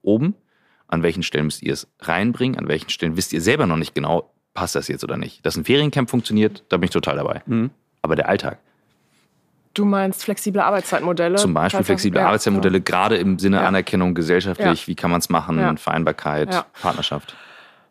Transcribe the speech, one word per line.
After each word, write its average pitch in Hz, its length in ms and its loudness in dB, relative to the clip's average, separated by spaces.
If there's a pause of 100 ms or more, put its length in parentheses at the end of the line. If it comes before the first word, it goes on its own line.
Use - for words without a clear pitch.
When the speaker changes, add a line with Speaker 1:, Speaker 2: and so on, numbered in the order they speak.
Speaker 1:
oben, 123 320 2 (540)
an 85 160 -2
welchen 85 200 0
Stellen 76 200 -2
müsst 76 180 -4
ihr - 120 -4
es - 160 -10 (100)
reinbringen, 117 580 -2
an 73 120 -8
welchen 80 200 -2
Stellen 82 280 -2
wisst - 160 -4
ihr 82 80 -2
selber 120 260 2
noch 80 80 2
nicht 78 180 -4
genau, 78 380 -2 (220)
passt 87 220 -4
das 73 120 -4
jetzt 67 160 -6
oder - 140 -6
nicht. - 280 -10
Dass - 120 -2
ein 82 80 -4
Feriencamp 139 440 2
funktioniert, 107 600 0
da 95 80 2
bin 85 80 0
ich 90 60 -2
total 80 260 0
dabei. 73 300 -4
Speaker 2:
Mhm. 117 220 0 (320)
Speaker 1:
Aber 80 140 2
der - 140 0
Alltag. 95 300 -2 (1120)
Speaker 3:
Du 202 100 0
meinst 196 400 0
flexible 202 380 -2
Arbeitszeitmodelle? 175 720 0
Speaker 1:
Zum 202 180 2
Beispiel 185 260 0
Speaker 3:
Teilzeit, 190 80 0
Speaker 1:
flexible 185 340 2
Speaker 3:
ja, 185 60 4
Speaker 1:
Arbeitszeitmodelle, 98 500 2
Speaker 3:
ja. 92 80 2
Speaker 1:
gerade 98 320 2
im 92 220 0
Sinne 98 180 4
Speaker 3:
Ja. 85 100 2
Speaker 1:
Anerkennung 92 460 0
gesellschaftlich, 87 720 0
Speaker 3:
Ja. - 40 -12
Speaker 1:
wie 87 80 -6
kann 87 160 -2
man's 87 160 0
machen, 80 320 0
Speaker 3:
Ja. 80 160 2
Speaker 1:
Vereinbarkeit, 78 800 -2
Speaker 3:
Ja. 175 120 -2 (160)
Speaker 1:
Partnerschaft. - 540 -4 (560)